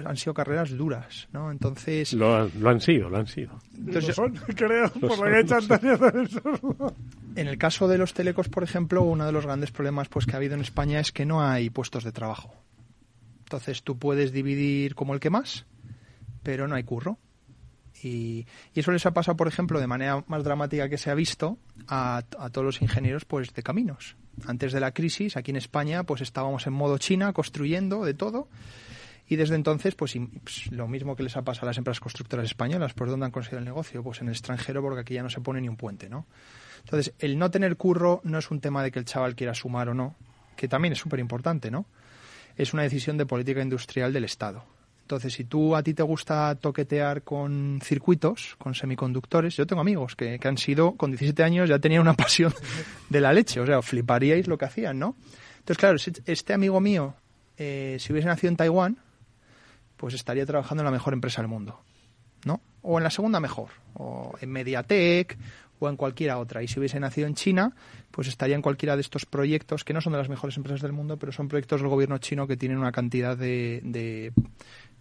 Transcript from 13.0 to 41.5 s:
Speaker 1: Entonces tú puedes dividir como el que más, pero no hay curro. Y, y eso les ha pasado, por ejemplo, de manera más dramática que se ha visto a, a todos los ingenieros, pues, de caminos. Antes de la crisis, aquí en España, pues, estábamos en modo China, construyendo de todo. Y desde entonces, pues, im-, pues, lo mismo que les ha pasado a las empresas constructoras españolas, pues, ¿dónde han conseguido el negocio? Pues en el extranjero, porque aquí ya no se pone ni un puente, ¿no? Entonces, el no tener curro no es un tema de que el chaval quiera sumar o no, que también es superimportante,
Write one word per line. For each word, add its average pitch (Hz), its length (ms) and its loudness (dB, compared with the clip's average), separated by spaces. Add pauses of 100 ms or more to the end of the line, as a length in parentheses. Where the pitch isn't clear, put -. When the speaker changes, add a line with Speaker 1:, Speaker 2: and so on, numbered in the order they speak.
Speaker 1:
Entonces 135 420 -8
tú 131 160 -6
puedes 139 340 2
dividir 139 640 0
como 139 220 -4
el 139 40 -6
que 156 120 0
más, 247 340 -2 (800)
pero 139 240 -4
no 147 80 -4
hay 123 80 -2
curro. 123 340 -6 (880)
Y, 117 420 -6 (280)
y 160 60 0
eso 156 120 2
les 175 160 2
ha 175 40 6
pasado, 170 240 2
por 165 120 2
ejemplo, 160 320 0
de 131 80 0
manera 135 400 -2
más 151 160 -4
dramática 143 440 -2
que 143 100 -2
se 147 120 -4
ha 143 60 0
visto 165 420 -2 (300)
a, 123 360 -2 (140)
a 123 120 -10
todos 131 140 -2
los 131 200 -2
ingenieros, 135 420 0
pues, 131 280 -4
de 117 100 -8
caminos. 170 520 -4 (300)
Antes 123 260 -2
de 135 80 0
la 131 140 0
crisis, 170 420 -2
aquí 127 160 -6
en 135 60 -4
España, 151 460 -2
pues, 139 180 -4
estábamos 135 440 -4
en 143 60 -4
modo 143 260 0
China, 190 360 0
construyendo 185 720 -2
de 143 80 0
todo. 214 340 -4 (800)
Y 160 80 0
desde 156 200 2
entonces, 156 400 0
pues, 143 200 -4
im-, 120 140 -6 (120)
pues, - 300 -12
lo 117 160 -6
mismo 135 300 -6
que 135 60 -4
les 123 120 -6
ha 135 60 -4
pasado 123 260 -4
a 120 40 0
las 113 60 -6
empresas 123 220 -4
constructoras 120 460 -6
españolas, 135 480 -2
pues, 123 160 -4
¿dónde 135 160 -2
han 123 80 -6
conseguido 123 260 -8
el 120 60 -8
negocio? 131 360 -8
Pues 120 200 -12
en 123 60 -6
el 113 60 -4
extranjero, 127 480 -6
porque 135 200 -4
aquí 123 140 -8
ya 123 80 -6
no 127 60 -6
se 127 120 -8
pone 127 180 -4
ni 127 80 -4
un 113 80 -6
puente, 104 320 -12
¿no? 127 180 -10 (600)
Entonces, 147 340 0
el 143 180 0
no 180 140 2
tener 190 240 2
curro 175 480 4
no 160 140 -2
es 156 120 -4
un 147 120 -4
tema 143 200 0
de 131 100 0
que 127 80 -4
el 123 60 -4
chaval 127 300 -2
quiera 120 180 -4
sumar 123 360 -4
o 120 40 -2
no, 131 220 -4 (400)
que 131 140 -4
también 151 240 2
es - 60 -4
superimportante, 127 680 -2